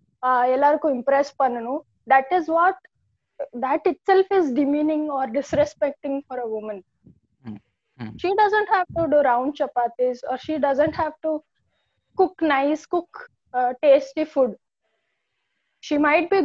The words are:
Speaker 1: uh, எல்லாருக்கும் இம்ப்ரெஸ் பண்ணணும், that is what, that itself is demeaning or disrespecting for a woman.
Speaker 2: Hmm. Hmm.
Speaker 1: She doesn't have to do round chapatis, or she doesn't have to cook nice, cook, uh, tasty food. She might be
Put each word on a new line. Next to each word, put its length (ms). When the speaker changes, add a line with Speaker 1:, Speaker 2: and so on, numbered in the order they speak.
Speaker 1:
uh, 160
எல்லாருக்கும் 420
இம்ப்ரெஸ் 340
பண்ணணும், 400
that 160
is 80
what, 200
that 160
itself 360
is 60
demeaning 440
or 80
disrespecting 800
for 180
a 100
woman. 240
Speaker 2:
Hmm. 160
Hmm. 220
Speaker 1:
She 100
doesn't 340
have 220
to 60
do 60
round 280
chapatis, 600
or 160
she 100
doesn't 360
have 120
to 80
cook 180
nice, 280
cook, 160
uh, 140
tasty 480
food. 200
She 100
might 260
be 120